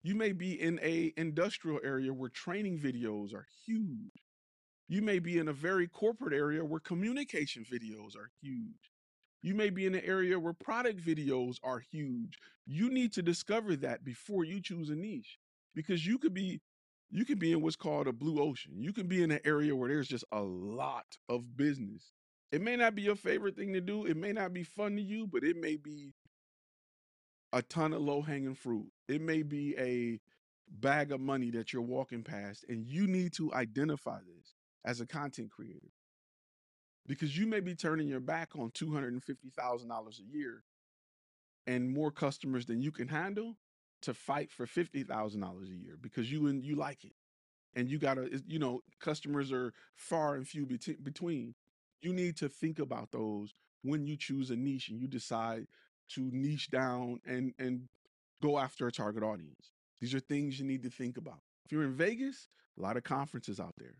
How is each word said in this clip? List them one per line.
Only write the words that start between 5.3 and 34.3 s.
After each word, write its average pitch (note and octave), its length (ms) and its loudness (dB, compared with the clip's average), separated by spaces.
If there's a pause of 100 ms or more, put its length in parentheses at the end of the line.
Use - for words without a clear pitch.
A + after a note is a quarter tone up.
in D#3 100 2
a D3 40 0
very E3+ 340 2
corporate A3 460 0
area D3 300 2
where D#3 160 -2
communication F3+ 840 -2
videos G#2+ 500 -6
are G#2 140 -14 (120)
huge. B2+ 500 -8 (500)
You F#3 140 0
may G#3 140 4
be F#3+ 160 0
in F#3 80 4
an F#3 120 0
area F#3 340 4
where E3+ 140 0
product A3+ 460 0
videos C#3 640 2
are B2+ 160 -2
huge. B2+ 600 -4 (260)
You F3 240 2
need B3+ 240 2
to F#3+ 80 0
discover F#3+ 560 2
that C3+ 260 -2
before E3+ 400 -2
you F3+ 180 -2
choose E3 280 -4
a D3+ 60 0
niche, E3+ 420 -6 (380)
because D#3+ 300 2
you A#3 120 4
could G3 160 4
be, F#3 280 -2 (500)
you F#3+ 140 2
could A#3 140 2
be E3 120 6
in D#3+ 100 6
what's D#3+ 140 2
called D3 320 0
a B2 60 2
blue D3 280 2
ocean. C3+ 400 0
You F3+ 120 -2
can F#3 140 -2
be F3+ 140 4
in D#3+ 100 6
an D3 120 4
area D3 320 6
where B2+ 140 2
there's C#3+ 180 2
just A#2+ 240 -2
a G#2+ 100 0
lot G#2 760 -4 (120)
of A#2+ 280 -2
business. C#3 560 0 (380)
It D3+ 100 2
may A#3+ 140 2
not A3+ 200 6
be G#3 60 -2
your G3+ 140 4
favorite G3+ 400 2
thing G3 180 -2
to F#3 80 2
do. G#3 240 0
It D#3+ 120 4
may G3 140 0
not F#3+ 220 0
be F3+ 100 -4
fun G3+ 320 -2
to G#3 60 0
you, G#3 260 -2
but C3+ 160 2
it E3+ 140 4
may D#3 200 0
be C#3+ 360 -12 (1400)
a B2 80 6
ton D#3 300 2
of D3 80 0
low-hanging C#3+ 520 0
fruit. A#2 320 -2 (220)
It D3 140 0
may D#3+ 200 2
be D3 380 -2
a A#2+ 400 0 (500)
bag C#3+ 440 2
of C3 80 -2
money C3 300 0
that A2+ 200 -2
you're B2+ 100 0
walking B2 400 -2
past, G2+ 460 -8
and A2+ 180 -4
you E3+ 220 2
need F3+ 260 2
to D#3 200 -2
identify B2+ 680 0
this F2 340 -16 (300)